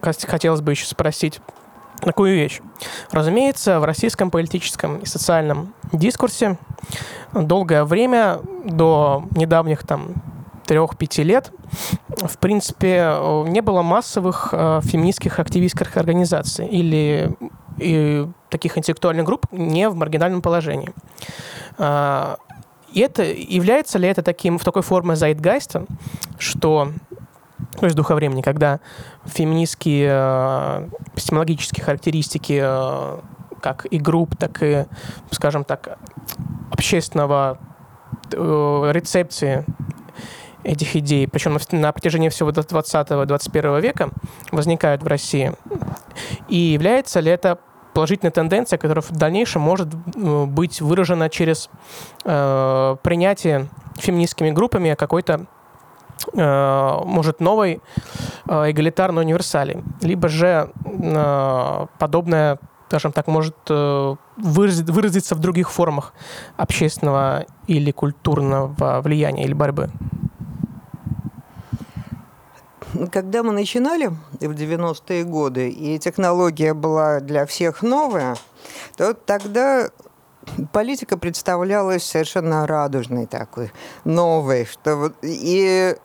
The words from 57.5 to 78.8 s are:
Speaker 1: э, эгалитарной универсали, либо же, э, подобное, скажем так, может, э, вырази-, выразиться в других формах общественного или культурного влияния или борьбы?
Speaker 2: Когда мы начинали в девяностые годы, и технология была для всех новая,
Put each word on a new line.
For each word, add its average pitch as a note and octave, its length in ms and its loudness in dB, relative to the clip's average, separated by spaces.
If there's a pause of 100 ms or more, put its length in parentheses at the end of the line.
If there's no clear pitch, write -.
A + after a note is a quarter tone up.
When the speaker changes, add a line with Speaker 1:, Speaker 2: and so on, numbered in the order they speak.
Speaker 1:
э, D3+ 240 2
эгалитарной E3 520 2
универсали, D#3+ 600 0 (180)
либо F3 260 0
же, D#3+ 420 2 (160)
э, C#3+ 1000 0 (120)
подобное, D#3 640 2 (280)
скажем D3+ 260 -2
так, D3+ 140 0
может, D#3 280 0 (140)
э, C#3+ 460 0 (220)
вырази-, F3 540 2
выразиться F#3+ 440 2
в D#3 40 -4
других E3+ 320 0
формах D3+ 420 -2 (440)
общественного C#3 880 0 (220)
или D3 240 2
культурного C#3 1080 0
влияния D3 440 0
или C#3 80 -2
борьбы? C#3+ 360 0 (3250)
Speaker 2:
Когда G3 320 -2
мы A3+ 80 0
начинали A#3+ 600 -2 (280)
в D3+ 140 -4
девяностые E3 680 -4
годы, C#3 460 -2
и D3+ 300 -6
технология F3 720 2
была D#3 460 2
для C#3+ 260 0
всех E3 380 -4
новая, A3+ 520 0 (600)